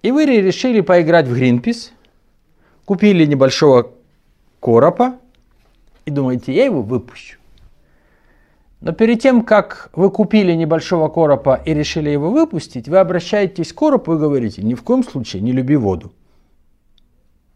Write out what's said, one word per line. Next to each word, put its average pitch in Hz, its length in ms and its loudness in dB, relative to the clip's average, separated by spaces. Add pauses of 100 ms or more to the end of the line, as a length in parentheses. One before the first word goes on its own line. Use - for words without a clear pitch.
И 220 100 -2
вы 302 120 2
ре-, 247 160 2
решили 208 400 0
поиграть 170 460 2
в 120 80 -4
Гринпис, 123 580 -2 (920)
купили 190 420 2
небольшого 135 680 2 (680)
коропа 170 580 2 (840)
и 151 60 -10
думаете: 131 420 -4
«Я 208 120 2
его 147 180 -2
выпущу». - 560 -10 (1400)
Но 165 120 -8
перед 226 280 0
тем, 247 240 2
как - 480 -2
вы 190 180 2
купили 196 420 2
небольшого 165 560 -2
коропа 151 560 0
и 160 100 -2
решили 147 360 -4
его 147 200 -2
выпустить, 226 580 -4
вы 175 100 2
обращаетесь 180 760 -2
к - 60 -20
коропу 254 360 0
и 156 40 -2
говорите: 131 440 -2
«Ни 113 120 -2
в 120 80 -10
коем 254 220 0
случае 104 380 -8
не 123 100 -2
люби 131 240 0
воду». 95 360 -4 (1400)